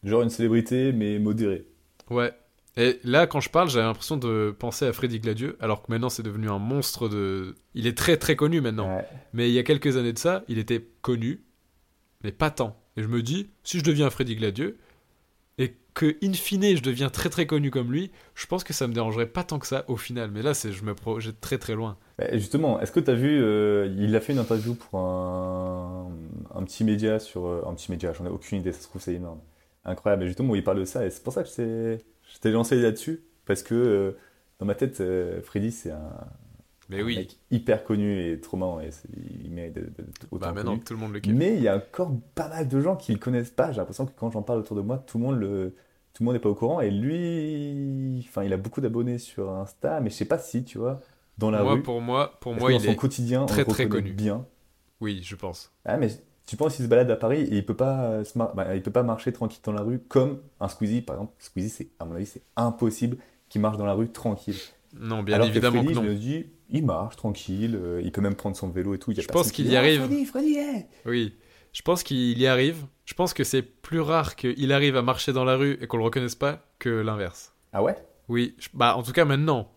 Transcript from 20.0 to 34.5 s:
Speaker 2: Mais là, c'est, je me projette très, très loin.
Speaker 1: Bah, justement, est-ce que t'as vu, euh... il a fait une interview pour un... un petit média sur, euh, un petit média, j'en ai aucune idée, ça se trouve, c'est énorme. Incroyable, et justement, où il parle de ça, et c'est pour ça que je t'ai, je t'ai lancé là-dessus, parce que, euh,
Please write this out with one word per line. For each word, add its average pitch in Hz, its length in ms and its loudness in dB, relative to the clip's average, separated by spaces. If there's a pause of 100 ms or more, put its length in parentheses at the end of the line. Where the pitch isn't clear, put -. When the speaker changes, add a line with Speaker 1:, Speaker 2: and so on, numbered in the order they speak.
Speaker 2:
Mais 107 120 -6
là, 147 100 2
c'est, 113 180 -2
je 98 140 -8
me 104 100 -2
projette 110 460 -6
très, - 160 -4
très 113 180 -4
loin. 110 220 -4 (220)
Speaker 1:
Bah, - 80 -2 (100)
justement, 123 420 2
est-ce - 140 -4
que 175 80 4
t'as 131 140 4
vu, 143 280 4
euh... 104 560 4
il 107 160 4
a 110 60 6
fait 143 140 -2
une 135 40 2
interview 113 360 0
pour - 260 -8
un... 92 1080 -4 (440)
un 92 80 -4
petit 95 220 -2
média 110 340 2
sur, 90 280 -6
euh, 87 200 -2
un 87 60 -6
petit - 180 -10
média, 85 220 -4
j'en 87 140 -8
ai - 20 -4
aucune 90 300 -6
idée, 90 140 -2
ça - 100 -10
se - 60 -20
trouve, 98 120 -12
c'est 90 140 -4
énorme. 85 260 -10 (460)
Incroyable, 92 380 2
et - 20 0
justement, 120 260 0
où 101 40 4
il 95 80 0
parle 98 160 2
de 92 40 0
ça, 110 220 -2
et 90 40 -2
c'est - 120 -16
pour 127 100 -8
ça 165 100 -2
que - 60 -6
je - 60 -18
t'ai, 113 500 -4 (300)
je - 40 -20
t'ai 113 120 2
lancé 117 260 4
là-dessus, 120 460 2 (240)
parce 98 160 0
que, - 120 -4
euh, 104 380 4 (460)